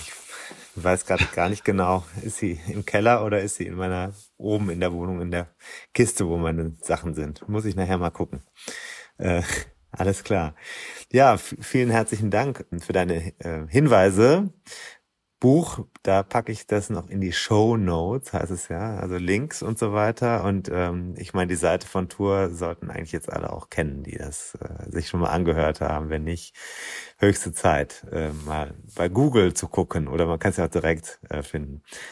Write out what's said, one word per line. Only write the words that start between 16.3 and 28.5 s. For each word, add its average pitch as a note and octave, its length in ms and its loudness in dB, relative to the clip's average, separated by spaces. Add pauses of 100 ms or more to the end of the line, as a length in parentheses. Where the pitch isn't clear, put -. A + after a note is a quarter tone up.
ich - 160 -10
das G#2 200 0
noch E2+ 220 -6
in G2 100 -4
die F#2 120 0
Show A2 440 4
Notes, F#2 560 0
heißt E2+ 200 -2
es F2 160 -8
ja, G2+ 300 -6
also F2+ 180 -4
Links G2 440 -2
und A2+ 160 -4
so G#2+ 160 0
weiter. G#2+ 520 2
Und, G2 280 0
ähm, F2 440 -2
ich F2 180 -14
meine, F2+ 140 2
die F2+ 80 0
Seite E2+ 280 2
von F#2 240 -2
Tour G2 420 2
sollten E2+ 400 -6
eigentlich D#2+ 200 -8
jetzt - 180 -6
alle - 240 -6
auch - 160 -12
kennen, C#2 360 -4
die - 120 -10
das, - 440 -12
äh, - 280 -10
sich - 200 -4
schon - 100 -2
mal F2 120 2
angehört D#2+ 500 2
haben. D#2 300 -2
Wenn D#2 120 -2
nicht, E2+ 320 -6 (640)
höchste G2 340 4
Zeit, D2 600 0
äh, D#2 180 -2 (160)
mal D2+ 280 -6 (200)